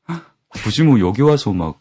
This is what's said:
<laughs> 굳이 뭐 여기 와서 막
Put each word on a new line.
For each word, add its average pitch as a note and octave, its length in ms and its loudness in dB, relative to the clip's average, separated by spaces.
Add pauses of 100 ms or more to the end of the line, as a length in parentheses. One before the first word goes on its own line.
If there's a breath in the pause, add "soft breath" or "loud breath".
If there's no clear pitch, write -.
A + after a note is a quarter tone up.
<laughs> - 420 -14
굳이 A2 340 -4
뭐 C#3 160 4
여기 F#2+ 220 0
와서 D3 320 2
막 E2 280 -6